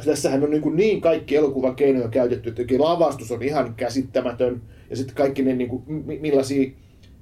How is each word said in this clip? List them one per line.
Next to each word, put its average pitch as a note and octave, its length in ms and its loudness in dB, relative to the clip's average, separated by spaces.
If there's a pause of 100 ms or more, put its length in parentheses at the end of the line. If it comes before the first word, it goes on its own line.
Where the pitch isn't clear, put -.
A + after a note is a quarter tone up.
tässähän C#3 400 0
on D3 60 2
niinku D3+ 200 0
niin F#3+ 300 2
kaikki E3 360 2
elokuvan C3 400 2
keinoja C3 320 2
käytetty, A#2+ 400 0
että A2+ 140 -6
oikein B2 200 2
lavastus D3+ 500 2
on A2+ 100 -6
ihan B2+ 320 -2
käsittämätön, B2 880 -2 (280)
ja - 60 -8
sit C3 160 -6
kaikki C#3 300 0
ne C3 120 2
niinku, B2 320 -4
mi-, D3 360 -8
millaisia C#3 480 2 (520)